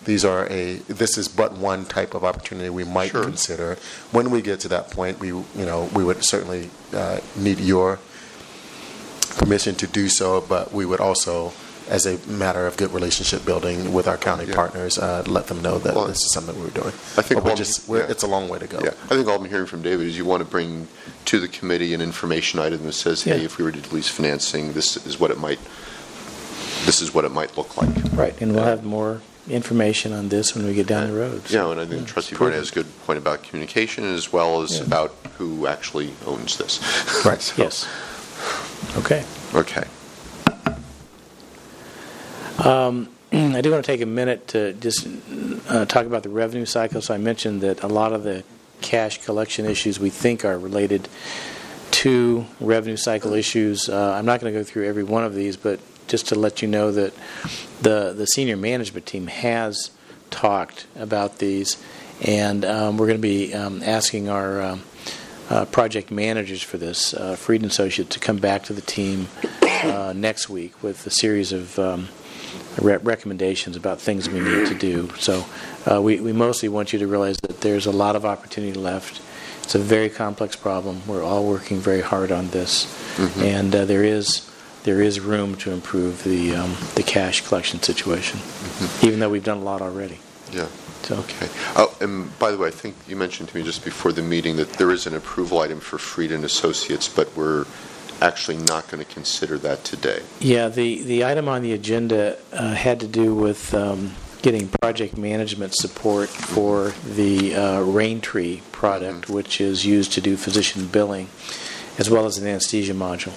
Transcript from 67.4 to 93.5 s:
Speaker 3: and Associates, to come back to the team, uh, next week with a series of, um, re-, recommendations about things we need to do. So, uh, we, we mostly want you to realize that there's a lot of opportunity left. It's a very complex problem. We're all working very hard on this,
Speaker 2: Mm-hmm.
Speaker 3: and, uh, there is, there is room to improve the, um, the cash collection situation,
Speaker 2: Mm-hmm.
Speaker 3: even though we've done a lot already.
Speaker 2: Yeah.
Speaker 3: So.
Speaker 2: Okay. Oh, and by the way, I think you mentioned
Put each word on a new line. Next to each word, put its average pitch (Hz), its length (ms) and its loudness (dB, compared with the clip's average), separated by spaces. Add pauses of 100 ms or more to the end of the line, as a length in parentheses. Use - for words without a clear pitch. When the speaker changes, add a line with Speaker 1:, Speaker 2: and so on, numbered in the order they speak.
Speaker 3:
and 104 80 0
Associates, 95 440 0
to - 60 -8
come 104 180 2
back 98 260 2
to - 80 -8
the 101 80 -6
team, 98 480 -2 (340)
uh, 101 540 2
next 107 320 -2
week 90 340 -10
with 101 240 -6
a 98 40 -6
series 101 420 2
of, 90 260 -6
um, 92 300 0 (720)
re-, 101 160 8
recommendations 95 800 -2
about 87 240 -4
things 98 300 -2
we 92 100 -2
need 104 280 2
to 98 60 -2
do. 90 440 0
So, 92 260 0 (460)
uh, 101 100 6
we, 104 200 4
we 113 120 -2
mostly 117 380 2
want 104 220 -2
you 107 80 2
to 101 60 2
realize 98 360 2
that 95 180 -6
there's 104 260 2
a 104 60 4
lot 101 240 4
of 104 80 -2
opportunity 101 540 -4
left. 95 420 -6 (420)
It's - 120 -6
a 98 40 8
very 107 300 6
complex 104 480 -4
problem. 95 500 -4
We're 98 180 -2
all 101 220 2
working 98 340 0
very 95 220 4
hard 95 300 2
on 90 180 0
this, 90 360 0 (300)
Speaker 2:
Mm-hmm. 95 260 2
Speaker 3:
and, 98 340 4
uh, 101 80 6
there 98 200 4
is, 104 440 2 (360)
there 98 180 4
is 101 180 4
room 101 360 0
to 95 140 -4
improve 90 540 0
the, 87 320 2
um, 90 200 -2 (180)
the - 80 4
cash - 440 2
collection 87 360 0
situation, - 580 0
Speaker 2:
Mm-hmm. - 640 -2
Speaker 3:
even 110 140 4
though 110 80 4
we've 101 160 0
done 104 140 0
a 98 60 -6
lot 98 180 -2
already. 92 360 -6 (320)
Speaker 2:
Yeah. 87 160 -4 (380)
Speaker 3:
So. 107 120 -2
Speaker 2:
Okay. 92 320 -6 (280)
Oh, - 240 6
and 98 380 -4
by 110 140 2
the 101 60 -2
way, 90 100 2
I - 20 0
think 98 240 -10 (140)
you 95 80 -8
mentioned 90 340 -4